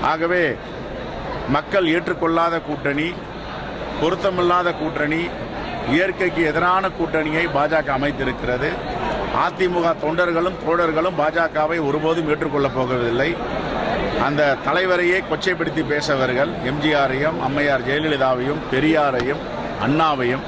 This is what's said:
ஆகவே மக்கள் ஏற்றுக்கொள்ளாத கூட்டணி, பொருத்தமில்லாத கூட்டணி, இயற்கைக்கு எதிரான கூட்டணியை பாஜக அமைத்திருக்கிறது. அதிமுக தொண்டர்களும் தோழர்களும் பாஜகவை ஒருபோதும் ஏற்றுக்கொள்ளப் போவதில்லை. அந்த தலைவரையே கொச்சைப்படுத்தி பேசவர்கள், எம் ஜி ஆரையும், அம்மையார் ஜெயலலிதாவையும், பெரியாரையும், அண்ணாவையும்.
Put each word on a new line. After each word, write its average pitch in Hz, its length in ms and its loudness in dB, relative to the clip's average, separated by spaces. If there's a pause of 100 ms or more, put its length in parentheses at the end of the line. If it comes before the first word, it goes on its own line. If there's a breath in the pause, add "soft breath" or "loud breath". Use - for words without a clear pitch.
(120)
ஆகவே 170 320 0 (1120)
மக்கள் 175 400 2
ஏற்றுக்கொள்ளாத 170 600 2 (120)
கூட்டணி, 147 400 -2 (920)
பொருத்தமில்லாத 175 680 2 (120)
கூட்டணி, 151 400 -2 (720)
இயற்கைக்கு 180 480 2 (100)
எதிரான 180 380 2
கூட்டணியை 160 540 0 (120)
பாஜக 151 420 2
அமைத்திருக்கிறது. 135 720 -2 (760)
அதிமுக 175 440 0 (160)
தொண்டர்களும் 170 600 0
தோழர்களும் 165 560 0
பாஜகவை 156 580 0 (100)
ஒருபோதும் 156 440 0
ஏற்றுக்கொள்ளப் 143 460 0
போவதில்லை. 123 520 2 (960)
அந்த 143 160 0 (240)
தலைவரையே 180 600 2
கொச்சைப்படுத்தி 160 640 -2
பேசவர்கள், 139 600 2 (180)
எம் 147 140 -2
ஜி 156 100 4
ஆரையும், 143 480 2
அம்மையார் 139 460 0
ஜெயலலிதாவையும், 139 840 2
பெரியாரையும், 143 720 2 (420)
அண்ணாவையும். 139 640 2